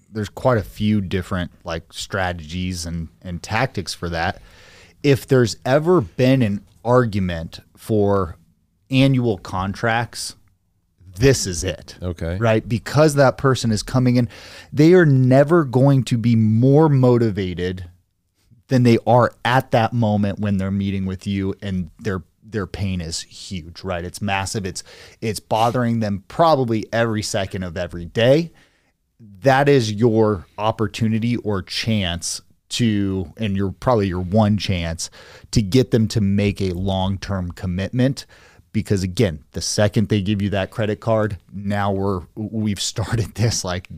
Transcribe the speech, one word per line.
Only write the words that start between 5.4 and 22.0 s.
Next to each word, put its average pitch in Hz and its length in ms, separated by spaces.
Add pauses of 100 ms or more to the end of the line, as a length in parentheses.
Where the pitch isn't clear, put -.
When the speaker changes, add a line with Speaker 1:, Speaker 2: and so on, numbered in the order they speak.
Speaker 1:
ever 151 340
been 127 400
an 104 240 (200)
argument 98 760 (160)
for 101 600 (540)
annual 131 480
contracts, 113 1000 (800)
this 127 300
is 90 180
it. - 380
Speaker 2:
Okay. 87 360
Speaker 1:
Right? 113 300
Because 139 460
that 139 240
person 127 320
is 104 120
coming 127 340
in, 120 120 (440)
they 156 220
are 180 120
never 139 580
going 131 400
to 123 140
be 117 180
more 123 520
motivated 98 960 (840)
than 127 140
they 117 240
are 117 260 (120)
at 123 280
that 113 200
moment 104 480
when 101 180
they're 95 120
meeting 98 360
with 92 200
you 98 360
and 92 360
their, 95 240 (220)